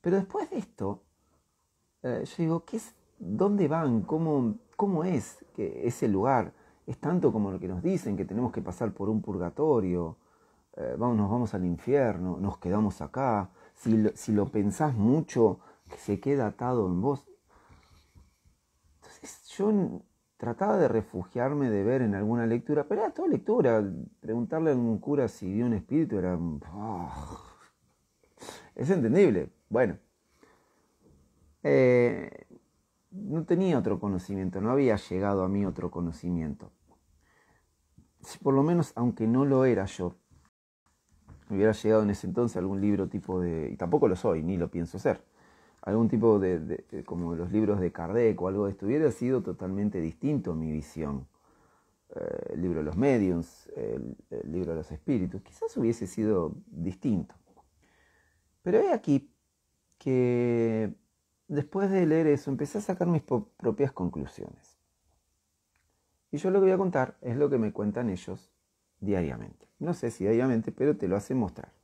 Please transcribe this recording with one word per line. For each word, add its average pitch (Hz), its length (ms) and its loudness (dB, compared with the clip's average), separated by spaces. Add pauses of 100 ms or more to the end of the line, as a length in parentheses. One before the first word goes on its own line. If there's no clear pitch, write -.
Pero 175 160 2
después 302 340 -2
de 339 80 -4
esto, 101 460 -6 (960)
eh, 127 220 -4
yo - 140 -14
digo, 165 260 0
¿qué - 140 -10
es, - 160 -14 (240)
dónde 190 500 2
van? 139 340 2
¿Cómo, 147 560 0 (180)
cómo 190 280 0
es 175 400 -4 (100)
que 85 320 -4
ese 120 220 0
lugar? 107 440 2 (340)
¿Es - 120 -8
tanto 151 340 2
como 104 180 -2
lo 92 80 -6
que 90 100 -8
nos 90 140 -6
dicen, 160 340 -2
que 95 80 -2
tenemos 117 280 -4
que 110 100 -6
pasar 98 320 -6
por 98 140 -4
un 110 120 0
purgatorio? 90 960 -2 (580)
Eh, 64 220 -6
vamos, 117 200 0
nos 101 140 2
vamos 117 220 -2
al 90 120 -2
infierno, 92 760 0
nos 95 180 -4
quedamos 98 440 -2
acá. 107 480 -2 (240)
Si 110 220 0
lo, 107 180 4
si - 180 -4
lo 104 180 2
pensás 110 440 0
mucho, 113 680 4 (300)
que - 80 -18
se - 220 -4
queda 135 260 0
atado 120 400 -2
en 90 160 0
vos. 131 260 -2 (1700)
Entonces - 520 -20
yo 202 220 0
n-, 202 320 0 (340)
trataba 196 420 -2
de 147 100 6
refugiarme, 120 800 -2
de 104 140 2
ver 123 200 2
en 107 120 2
alguna 113 320 0
lectura, 143 420 0
pero 208 140 0
era 339 100 -2
todo 359 140 -4
lectura. 185 580 2 (360)
Preguntarle 120 500 -2
a 139 40 4
un 117 240 2
cura 139 300 0
si 92 240 -8
vio 113 140 0
un 120 80 0
espíritu 131 420 0
era, 90 220 0 (340)
ah, 87 720 -10 (1300)
es 131 140 -4
entendible. 139 640 4 (180)
Bueno, 110 300 2 (1600)
eh, 123 840 2 (640)
no 180 340 -6
tenía 175 340 2
otro 98 220 -2
conocimiento, 95 600 -4
no 110 80 0
había 127 260 4
llegado 98 460 -2
a 92 60 0
mí 101 180 0
otro 85 240 -6
conocimiento. 82 840 -6 (1500)
Si - 180 -18
por 135 140 0
lo 135 100 4
menos, 165 340 2
aunque 117 300 0
no 127 180 4
lo 135 200 4
era 104 220 4
yo, 90 300 -6 (1300)
me 101 80 -4
hubiera 107 160 4
llegado 110 300 4
en 104 80 2
ese 101 160 -4
entonces 113 300 -2
algún 95 240 -4
libro 101 280 0
tipo 92 320 -4
de, 82 300 -4
y - 60 -10
tampoco 117 320 2
lo 92 80 2
soy, 85 260 0
ni 90 140 -2
lo 85 140 -2
pienso 85 280 -6
ser, - 240 0 (600)
algún 110 260 2
tipo 110 300 6
de, 92 200 2
de, 78 320 -6
de, - 140 -12
como 85 320 -6
los 87 160 -6
libros 104 280 2
de 87 120 0
Kardec 98 500 0
o 92 60 -2
algo 101 180 -2
de 98 60 -2
esto, 98 140 -8
hubiera 143 260 2
sido 123 300 -2
totalmente 95 580 -4
distinto 90 540 -2
mi 80 180 -4
visión. 76 560 -6 (840)
Eh, - 440 -8
el 73 80 -4
libro 85 180 -2
de 76 40 -2
los 76 120 -4
mediums, 101 800 0
el, 58 400 -6 (140)
el - 200 -8
libro 82 220 -4
de 82 60 -4
los 80 120 -10
espíritus, 95 520 -4
quizás - 340 -10
hubiese 113 300 0
sido 95 480 0 (120)
distinto. 90 680 -4 (1300)
Pero 180 160 4
he 381 140 4
aquí 147 400 0 (640)
que 120 960 2 (520)
después 190 440 -2
de 190 140 4
leer 160 220 4
eso 143 240 2
empecé 143 280 -4
a 208 40 -4
sacar 180 260 -2
mis 165 140 2
po-, 113 340 -2
propias 135 360 0
conclusiones. - 840 -8 (1500)
Y 143 60 -6
yo 151 140 0
lo 196 100 4
que 190 60 6
voy 190 80 6
a 185 40 2
contar 175 440 0
es 123 160 -4
lo 147 100 4
que 135 80 2
me 107 160 2
cuentan 104 380 -2
ellos - 420 -8 (480)
diariamente. 73 640 -4 (120)
No 160 160 -2
sé 117 160 -4
si 92 140 -6
diariamente, 113 480 2
pero 143 240 2
te 98 120 -4
lo 92 80 2
hacen 127 220 -2
mostrar. - 340 -4 (120)